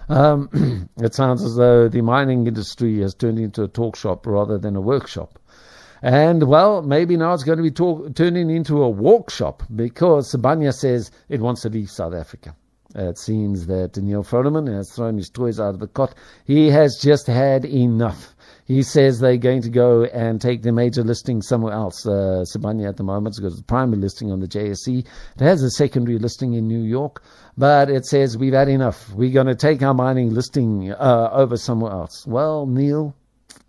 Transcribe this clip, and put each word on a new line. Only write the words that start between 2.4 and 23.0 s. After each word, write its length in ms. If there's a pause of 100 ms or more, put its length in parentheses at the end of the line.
industry 520
has 140
turned 260
into 240
a 40
talk 280
shop 300
rather 320
than 180
a 60
workshop. 560 (640)
And, 420
well, 380
maybe 360
now 160
it's 100
gonna 180
be 100
talk-, 440
turning 340
into 320
a 80
walk 400
shop 340 (120)
because 560
Sibanya 420
says 380 (160)
it 140
wants 220
to 60
leave 200
South 240
Africa. 420 (400)
It 240
seems 480
that 300
Neil 260
Froneman 500
has 180
thrown 260
his 120
toys 300
out 160
of 40
the 80
cot. 280 (300)
He 240
has 300
just 280
had 360
enough. 720 (320)
He 160
says 380
they're 180
going 240
to 80
go 360
and 360
take 220
the 80
major 320
listing 400
somewhere 300
else. 340
Uh, 440
Sibanya 380
at 80
the 60